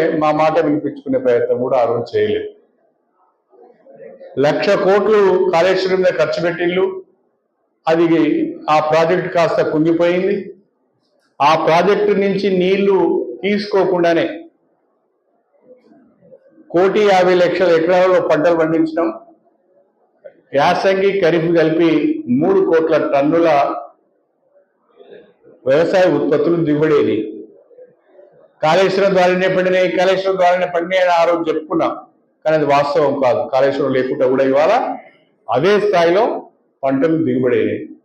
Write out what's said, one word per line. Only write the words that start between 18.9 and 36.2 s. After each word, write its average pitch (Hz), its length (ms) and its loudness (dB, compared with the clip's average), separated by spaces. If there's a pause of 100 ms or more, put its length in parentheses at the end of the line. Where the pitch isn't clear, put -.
యాసంగి, 190 560 0 (100)
ఖరీఫ్ 165 380 0
కలిపి 160 320 2 (380)
మూడు 170 320 2 (100)
కోట్ల 160 260 2 (160)
టన్నుల 156 360 2 (2250)
వ్యవసాయ 165 380 2 (120)
ఉత్పత్తులు 147 480 0
దిగుబడేది. 147 520 0 (1500)
కాళేశ్వరం 185 520 2
ద్వారానే 185 340 2
పండినాయి, 185 480 0
కాళేశ్వరం 190 400 0
ద్వారానే 180 300 0
పండినాయి 180 360 -2
అని 180 180 2
ఆ 165 40 2
రోజు 170 240 0
చెప్పుకున్నాం, 156 440 -4 (520)
కానీ 156 120 0
అది 151 180 -2
వాస్తవం 143 460 0
కాదు. 120 280 0
కాళేశ్వరం 143 440 -2
లేకుండా 127 360 -2
కూడా 135 160 0
ఇవాళ 143 280 2 (760)
అదే 139 320 2
స్థాయిలో 185 440 2 (580)